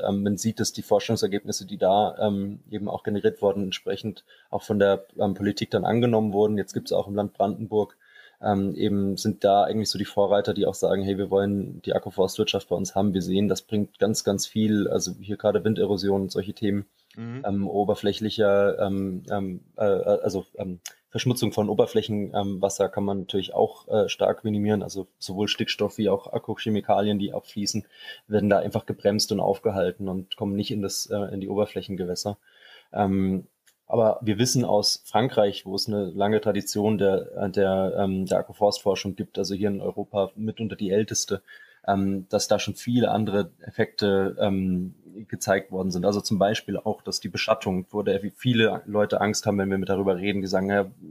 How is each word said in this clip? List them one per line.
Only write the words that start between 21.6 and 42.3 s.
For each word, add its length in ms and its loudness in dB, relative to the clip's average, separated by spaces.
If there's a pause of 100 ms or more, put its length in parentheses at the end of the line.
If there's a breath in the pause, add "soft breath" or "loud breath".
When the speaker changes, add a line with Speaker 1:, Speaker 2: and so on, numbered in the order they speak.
Speaker 1:
Oberflächen, 680 0
ähm, 260 -2
Wasser 280 0
kann 160 -4
man 160 -2
natürlich 340 -4
auch, 320 0
äh, 220 2
stark 340 0
minimieren. 400 0
Also 240 -10 (100)
sowohl 300 -4
Stickstoff 500 -4
wie 120 2
auch 220 -2
Agrochemikalien, 840 0
die 160 -4
abfließen, 540 -6 (400 loud breath)
werden 220 2
da 100 6
einfach 260 -2
gebremst 460 0
und 80 0
aufgehalten 720 0
und 260 -6
kommen 200 -4
nicht 140 -2
in 140 -4
das, 240 -6
äh, 260 -4
in 80 -6
die 80 -8
Oberflächengewässer. 880 -4 (560 loud breath)
Ähm, 540 0 (400)
aber 340 2
wir 160 0
wissen 280 2
aus 400 2
Frankreich, 600 0
wo 100 -6
es 120 -4
eine 200 -2
lange 340 0
Tradition 560 0
der, 400 2
äh, 120 -2
der, 480 2
ähm, 280 0
der 140 2
Agroforstforschung 760 0
gibt, 220 -8
also 180 -2
hier 140 0
in 100 -4
Europa 560 -4
mitunter 400 -6
die 160 -2
älteste, 500 0 (460 loud breath)
ähm, 400 0
dass 220 0